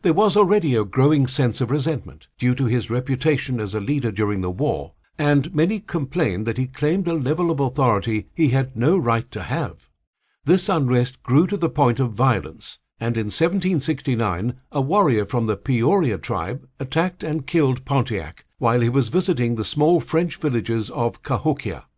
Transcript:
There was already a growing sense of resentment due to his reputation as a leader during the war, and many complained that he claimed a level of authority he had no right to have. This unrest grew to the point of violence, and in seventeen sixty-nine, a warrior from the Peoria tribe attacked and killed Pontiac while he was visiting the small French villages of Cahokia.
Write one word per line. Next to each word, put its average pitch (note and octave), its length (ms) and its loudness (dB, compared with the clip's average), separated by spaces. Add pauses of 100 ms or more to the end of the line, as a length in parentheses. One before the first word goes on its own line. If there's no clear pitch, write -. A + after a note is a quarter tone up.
There E3+ 120 2
was F#3+ 220 2
already F3+ 400 4
a G#2+ 80 2
growing C3+ 440 4
sense B2+ 340 0
of A#2+ 100 -2
resentment C#3 560 -4 (100)
due B2 180 2
to C3+ 100 0
his A#2 260 0
reputation C3 720 0
as G2+ 120 -6
a G#2+ 60 -2
leader A#2+ 320 -2
during G#2 300 -2
the F2+ 100 -2
war, F#2 420 -4 (240)
and D3 360 0
many F3+ 280 0
complained C3 640 -2
that A#2 120 -2
he B2+ 80 0
claimed D#3 400 -2
a E3+ 80 -2
level E3 380 0
of C#3+ 80 -2
authority A#2 760 0
he D#3 160 2
had C3 280 0
no C#3 200 4
right A#2 320 0
to F#2 140 -8
have. A2 460 -6 (560)
This F#3 240 2
unrest B2+ 540 0
grew C#3 240 4
to G3 100 -2
the D#3+ 120 0
point B2+ 300 2
of A#2+ 140 0
violence, G2 680 -2 (220)
and A2+ 160 -2
in G#2+ 120 -2
seventeen F3 520 0
sixty-nine, A#2 800 -2 (100)
a - 80 -2
warrior C3+ 460 2
from A#2 200 -2
the G#2+ 120 -2
Peoria C3 600 0
tribe G2+ 520 -6 (100)
attacked E3 420 -2
and D#3 240 -4
killed C#3 380 0
Pontiac A2+ 600 -4 (140)
while A#2+ 200 2
he A#2 80 2
was A#2+ 220 2
visiting B2 460 0
the A2 100 -2
small D#3 340 2
French E3+ 380 -2
villages A#2 520 -2
of A#2+ 320 -4
Cahokia. A#2 680 -4 (100)